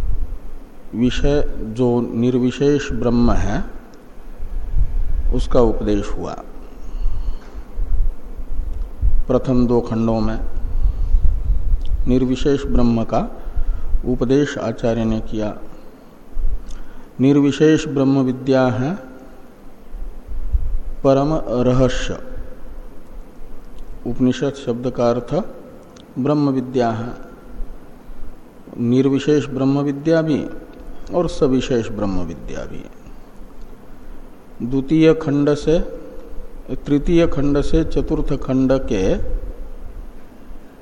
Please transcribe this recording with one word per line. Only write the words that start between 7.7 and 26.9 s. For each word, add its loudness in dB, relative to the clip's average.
प्रथम 6
दो 4
खंडों 0
में 0
निर्विशेष 2
ब्रह्म 4
का -2
उपदेश 2
आचार्य -2
ने 0
किया। -4
निर्विशेष 4
ब्रह्म 2
विद्या 0
है -2
परम 4
रहस्य। 2
उपनिषद 0
शब्द -4
का 0
अर्थ -4
ब्रह्म 2
विद्या -2